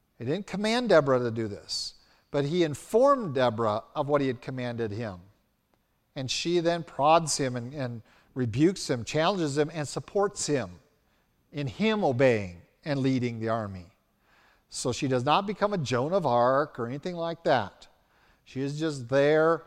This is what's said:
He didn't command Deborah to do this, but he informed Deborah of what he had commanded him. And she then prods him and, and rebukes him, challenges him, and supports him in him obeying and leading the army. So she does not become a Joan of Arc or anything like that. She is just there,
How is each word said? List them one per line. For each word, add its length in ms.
He 80
didn't 220
command 420
Deborah 300
to 120
do 160
this, 460
but 140
he 200
informed 720
Deborah 480
of 140
what 100
he 80
had 140
commanded 500
him. 280
And 120
she 300
then 240
prods 540
him 180
and, 180
and 280
rebukes 560
him, 160
challenges 520
him, 160
and 140
supports 580
him 260
in 160
him 360
obeying 580
and 140
leading 400
the 100
army. 360
So 220
she 160
does 180
not 220
become 260
a 40
Joan 360
of 120
Arc 540
or 80
anything 280
like 280
that. 440
She 160
is 180
just 300
there, 580